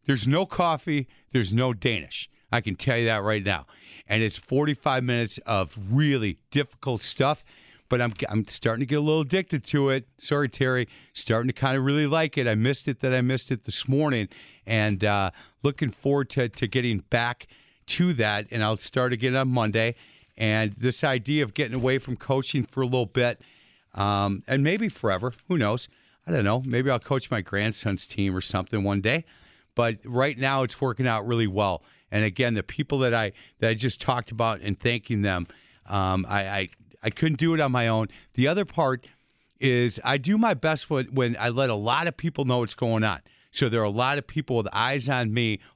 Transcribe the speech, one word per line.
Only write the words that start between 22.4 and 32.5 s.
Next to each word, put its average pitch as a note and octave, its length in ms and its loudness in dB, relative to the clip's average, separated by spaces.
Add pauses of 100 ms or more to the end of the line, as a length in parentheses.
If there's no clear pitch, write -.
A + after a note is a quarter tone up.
for - 180 -4
a C3 40 2
little B2 200 2
bit, A#2+ 360 0 (520)
um, G2+ 540 0
and C3+ 160 2
maybe G3+ 260 2
forever, G#2+ 440 -2 (140)
who F3+ 100 0
knows? A2+ 300 0 (380)
I F2 60 -4
don't G2+ 140 2
know. A2+ 200 2
Maybe B2+ 240 0
I'll B2 100 2
coach - 320 -4
my A2 100 0
grandson's G2+ 640 -2
team G2 280 -2
or F#2 60 -2
something G2 420 -2
one G2+ 180 0
day. C3 240 -2 (500)
But A#2 280 0
right B2+ 340 0
now, C3+ 260 0
it's - 180 -6
working B2+ 260 0
out A2 200 0
really A#2 180 2
well. G2 380 0 (280)
And G#2+ 140 2
again, A2+ 300 0